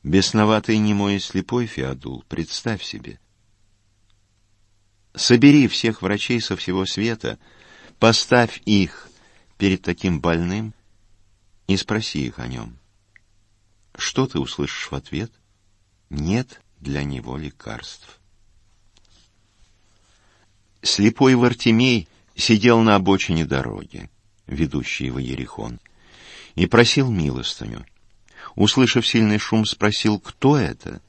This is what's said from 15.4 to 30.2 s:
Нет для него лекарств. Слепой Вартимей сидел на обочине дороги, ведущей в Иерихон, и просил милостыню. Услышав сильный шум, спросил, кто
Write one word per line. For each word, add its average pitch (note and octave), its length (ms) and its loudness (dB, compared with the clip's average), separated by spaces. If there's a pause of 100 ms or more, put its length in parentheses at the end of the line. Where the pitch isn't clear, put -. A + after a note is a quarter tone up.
Нет F2 540 -4 (160)
для C#2+ 260 -6
него C2 320 -8
лекарств. - 840 -16 (2500)
Слепой A#2+ 540 2
Вартимей A#2+ 720 2 (260)
сидел A2+ 460 4
на A2 140 6
обочине F#2+ 500 2
дороги, B1 640 -8 (380)
ведущей C#2 640 -4
в B1 80 -8
Иерихон, B1 600 -10 (760)
и F2 100 2
просил A#2+ 460 4
милостыню. B1+ 760 -6 (680)
Услышав A#2 520 2
сильный G#2+ 300 2
шум, A2 300 0
спросил, G#2 520 0
кто - 380 0